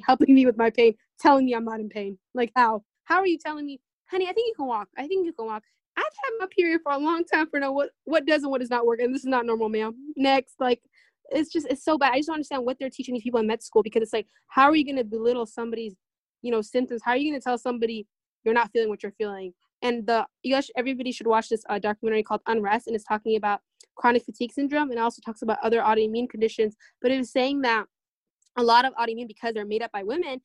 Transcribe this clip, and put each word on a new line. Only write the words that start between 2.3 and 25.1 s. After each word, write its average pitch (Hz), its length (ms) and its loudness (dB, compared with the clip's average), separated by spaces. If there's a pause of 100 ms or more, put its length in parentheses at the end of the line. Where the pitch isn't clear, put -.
Like, 240 220 -2
how? 220 280 4 (200)
How 339 160 0
are 381 80 2
you 330 100 2
telling 302 300 -8
me, 277 120 -12 (300)
'Honey, 370 180 -2
I 370 60 -6
think 466 140 0
you 440 80 -4
can 285 120 -6
walk. 214 300 -6
I 277 100 -8
think 370 180 0
you 330 80 -6
can 226 120 -10
walk'?" 220 180 -8 (340)
I've 381 60 -2 (200)
had 539 160 -4
my 381 80 -6
period 330 360 0
for 285 80 -2
a 277 60 0
long 330 280 0
time 311 240 0
for 285 100 -2
know 277 140 -2
what, 277 180 -2 (140)
what 302 200 0
does 302 180 2
and 277 80 -4
what 262 100 0
does 240 100 -6
not 240 160 0
work, 233 140 2
and 247 120 0
this 269 80 -6
is 254 60 -8
not 247 180 0
normal, 226 240 -2
ma'am. 220 260 -4 (220)
Next, 269 420 2
like, 247 220 0 (500)
it's 302 200 -2
just, 320 180 -4
it's 269 140 -4
so 311 140 2
bad. 262 160 2
I 262 40 2
just 294 100 -2
don't 320 80 -4
understand 277 300 -6
what 254 140 -4
they're 262 100 -6
teaching 254 240 -10
these 226 100 -6
people 240 160 0
in 220 80 0
med 226 160 -2
school - 200 2
because 220 200 0
it's 214 100 -10
like, 220 140 -4 (220)
how 262 160 4
are 302 100 6
you 302 100 2
gonna 269 180 -2
belittle 226 420 -2
somebody's, 226 500 -8 (460)
you 240 100 -6
know, 226 100 0
symptoms? 247 420 -4
How 240 80 0
are 247 60 2
you 294 140 -2
gonna 277 100 -6
tell 247 160 -2
somebody 226 500 -4 (360)
you're 226 100 2
not 233 180 2
feeling 226 180 0
what 202 140 -8
you're 202 100 -8
feeling? 190 400 -8 (280)
And 240 260 -2
the, 226 200 0 (160)
you 254 100 -2
guys, 269 240 0
everybody 254 340 -4
should 226 160 -6
watch 220 220 2
this, 220 200 -4
uh, 202 100 -2
documentary 214 440 -2
called 214 240 -4
Unrest, 220 400 0
and 226 80 -4
it's 214 100 -6
talking 220 320 -2
about 202 240 -4 (340)
chronic 240 300 4
fatigue - 260 -8
syndrome, 285 400 -2
and 233 80 -4
it - 20 0
also 226 240 -2